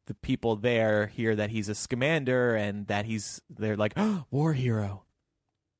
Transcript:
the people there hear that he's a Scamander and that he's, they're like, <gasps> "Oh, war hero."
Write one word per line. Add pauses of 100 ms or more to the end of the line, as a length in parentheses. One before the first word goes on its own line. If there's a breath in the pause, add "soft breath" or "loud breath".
the
people
there
hear
that
he's
a
Scamander
and
that
he's,
they're
like,
<gasps>
"Oh,
war
hero." (760)